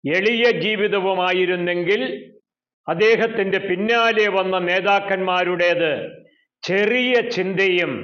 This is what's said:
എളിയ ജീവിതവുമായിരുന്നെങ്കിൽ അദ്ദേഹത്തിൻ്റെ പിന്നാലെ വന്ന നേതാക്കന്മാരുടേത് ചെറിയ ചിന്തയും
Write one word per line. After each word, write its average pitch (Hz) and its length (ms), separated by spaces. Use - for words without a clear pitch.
എളിയ 202 400
ജീവിതവുമായിരുന്നെങ്കിൽ 185 1400
അദ്ദേഹത്തിൻ്റെ 196 720
പിന്നാലെ 214 680
വന്ന 185 320
നേതാക്കന്മാരുടേത് 180 1300
ചെറിയ 226 500
ചിന്തയും 180 640